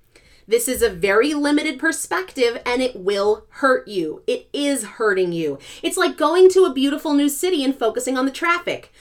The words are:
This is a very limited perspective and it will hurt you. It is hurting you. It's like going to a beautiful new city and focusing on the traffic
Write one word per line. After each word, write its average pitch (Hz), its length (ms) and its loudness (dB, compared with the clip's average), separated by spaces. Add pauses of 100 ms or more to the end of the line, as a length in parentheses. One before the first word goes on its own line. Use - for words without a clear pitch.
(480)
This 233 200 0
is 226 140 -2
a 233 60 2
very 202 460 2
limited 294 460 0
perspective 302 840 -2
and 247 160 -2
it 254 140 -2
will 202 540 -2
hurt - 400 0
you. 170 400 -6
It 247 240 -4
is 277 320 -2
hurting 190 480 0
you. 156 260 -4 (240)
It's - 140 -4
like 359 200 0
going 349 340 6
to 370 140 6
a 294 80 2
beautiful 277 420 -2
new 285 140 2
city 339 360 -2
and 269 120 0
focusing 254 400 -2
on 269 100 0
the 269 40 -2
traffic 339 720 -4